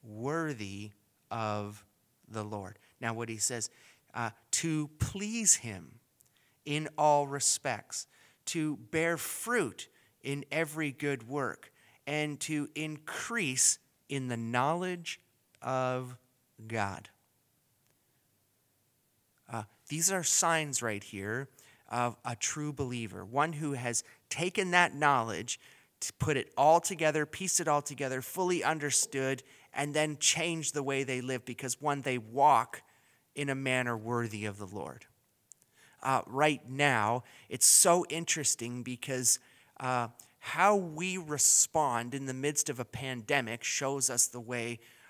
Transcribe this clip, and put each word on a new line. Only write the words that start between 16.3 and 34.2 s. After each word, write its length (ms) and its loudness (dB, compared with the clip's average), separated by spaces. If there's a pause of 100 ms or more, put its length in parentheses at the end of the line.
God. 440 -4 (2500)
Uh, 140 -6 (240)
these 220 2
are 140 0
signs 580 2
right 220 -2
here 440 -4 (420)
of 340 0
a 120 -4
true 360 -4
believer, 500 -6
one 320 0
who 180 -4
has 300 -2 (280)
taken 400 0
that 240 6
knowledge, 640 2 (400)
to 140 -6
put 220 0
it 200 -4
all 240 6
together, 460 2
pieced 320 -2
it 80 0
all 160 4
together, 400 -4
fully 400 0
understood, 800 0 (300)
and 220 -2
then 240 2
changed 540 0
the 100 -2
way 200 0
they 180 -2
live 240 -4
because, 360 -6
one, 220 0
they 160 0
walk 640 4 (520)
in 140 -4
a 60 0
manner 420 0
worthy 480 -2